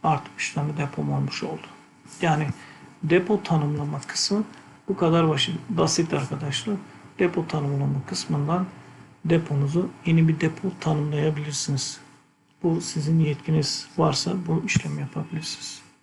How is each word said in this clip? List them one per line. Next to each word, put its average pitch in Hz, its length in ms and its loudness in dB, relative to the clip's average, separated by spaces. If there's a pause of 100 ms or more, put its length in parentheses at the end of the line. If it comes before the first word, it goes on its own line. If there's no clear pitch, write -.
Artık 151 340 0
üç - 160 -6
tane 151 240 -2
depom 143 340 -2
olmuş 139 320 -2
oldu. - 240 -8 (540)
Yani 151 260 2 (560)
depo 180 400 2
tanımlama 147 640 0
kısmı - 360 0 (440)
bu 196 100 -2
kadar 165 320 4
basit, 143 260 2 (140)
basit 165 440 2
arkadaşlar. 143 640 -2 (440)
Depo 175 280 2
tanımlama 143 600 0
kısmından 165 580 0 (600)
deponuzu 160 640 2 (160)
yeni 165 220 6
bir 156 120 2
depo 165 400 -2
tanımlayabilirsiniz. 147 1200 -2 (640)
Bu 165 180 2
sizin 160 380 2
yetkiniz 151 680 0 (100)
varsa 160 360 2 (140)
bu 160 180 0
işlemi 147 360 -2
yapabilirsiniz. - 800 -8 (220)